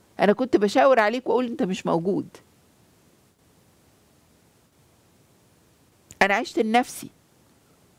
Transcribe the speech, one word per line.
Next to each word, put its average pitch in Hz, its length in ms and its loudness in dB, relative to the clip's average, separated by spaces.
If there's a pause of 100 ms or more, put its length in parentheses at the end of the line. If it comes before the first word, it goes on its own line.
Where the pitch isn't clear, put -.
(200)
أنا 196 120 4
كنت 208 240 0
بشاور 254 440 4
عليك 226 280 -2
وأقول: 254 180 0
"أنت 233 160 -8
مش 185 240 -6
موجود، 170 400 -2 (4000)
أنا 196 120 2
عشت 247 240 -6
لنفسي". 233 520 -2 (880)